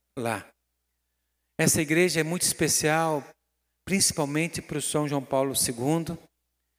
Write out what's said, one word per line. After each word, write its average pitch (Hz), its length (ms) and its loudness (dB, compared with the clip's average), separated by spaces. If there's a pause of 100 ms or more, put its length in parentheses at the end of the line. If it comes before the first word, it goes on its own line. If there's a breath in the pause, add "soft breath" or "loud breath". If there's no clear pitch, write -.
(180)
lá. 113 300 -4 (1120)
Essa 160 220 2
igreja 160 380 2
é - 20 2
muito 170 200 -2
especial, 156 800 0 (640)
principalmente 160 760 0
para 151 160 -6
o 135 40 -6
São 151 240 -2
João 143 160 -2
Paulo 135 320 0
segundo, 151 640 -2 (640)